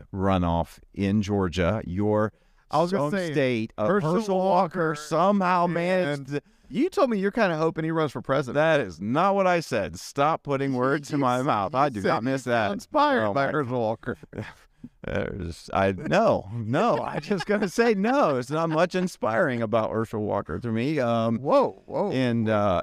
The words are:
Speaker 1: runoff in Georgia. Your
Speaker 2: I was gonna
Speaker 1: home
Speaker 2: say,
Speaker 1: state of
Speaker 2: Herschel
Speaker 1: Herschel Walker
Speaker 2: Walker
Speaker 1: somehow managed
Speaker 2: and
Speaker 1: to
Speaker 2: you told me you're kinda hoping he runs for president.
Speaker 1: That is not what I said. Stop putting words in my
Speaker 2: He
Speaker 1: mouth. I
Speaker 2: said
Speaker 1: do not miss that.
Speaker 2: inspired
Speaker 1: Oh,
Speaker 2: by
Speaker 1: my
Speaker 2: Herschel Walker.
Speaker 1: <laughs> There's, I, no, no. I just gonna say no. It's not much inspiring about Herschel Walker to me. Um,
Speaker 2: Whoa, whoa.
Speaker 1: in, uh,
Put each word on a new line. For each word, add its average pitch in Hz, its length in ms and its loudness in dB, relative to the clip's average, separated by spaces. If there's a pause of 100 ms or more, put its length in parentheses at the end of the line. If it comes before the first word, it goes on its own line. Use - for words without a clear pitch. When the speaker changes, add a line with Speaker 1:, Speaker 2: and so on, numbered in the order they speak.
(140)
Speaker 1:
runoff 90 640 0 (160)
in 98 280 0
Georgia. 92 640 0
Your 104 480 0 (380)
Speaker 2:
I 151 100 2
was 175 100 0
gonna 190 140 -2
Speaker 1:
home 147 80 -2
Speaker 2:
say, 180 200 -4
Speaker 1:
state 127 440 0
of 107 120 -2
Speaker 2:
Herschel 170 260 2
Speaker 1:
Herschel 202 240 0
Walker 185 520 0
Speaker 2:
Walker 151 40 -4
Speaker 1:
somehow 180 720 2
managed 175 540 0
Speaker 2:
and 131 80 -14
Speaker 1:
to 143 140 -6 (280)
Speaker 2:
you 285 180 0
told 285 220 2
me 214 80 0
you're 196 120 0
kinda 196 280 2
hoping 160 260 0
he 160 60 -2
runs 160 220 0
for 127 100 -8
president. 135 320 0
Speaker 1:
That 151 260 4
is 90 180 -6
not 151 360 2
what 190 120 2
I 175 140 2
said. 87 380 -4
Stop 151 440 -2
putting 139 300 -2
words 135 400 0
in 143 80 0
my 127 180 2
Speaker 2:
He 127 40 -2
Speaker 1:
mouth. 110 320 0
I 139 140 2
Speaker 2:
said 127 60 -6
Speaker 1:
do 98 80 -4
not 123 220 0
miss 131 200 -2
that. 113 280 2
Speaker 2:
inspired 277 540 0
Speaker 1:
Oh, 101 80 0
Speaker 2:
by 139 120 2
Speaker 1:
my - 60 -2
Speaker 2:
Herschel 127 260 -2
Walker. 110 380 -2 (160)
Speaker 1:
<laughs> - 140 -10 (580)
There's, 90 720 -6
I, 95 180 2
no, 147 600 0
no. 135 480 0
I 147 180 -6
just 185 260 -4
gonna - 220 -2
say 233 260 2
no. 202 420 2
It's 123 140 -4
not 165 200 -2
much 165 240 0
inspiring 185 680 0
about 110 300 0
Herschel 110 320 -2
Walker 98 360 -2
to 117 140 -4
me. 135 260 0
Um, 117 420 2
Speaker 2:
Whoa, 143 460 0
whoa. 180 240 -2
Speaker 1:
in, 117 380 0
uh, 104 340 2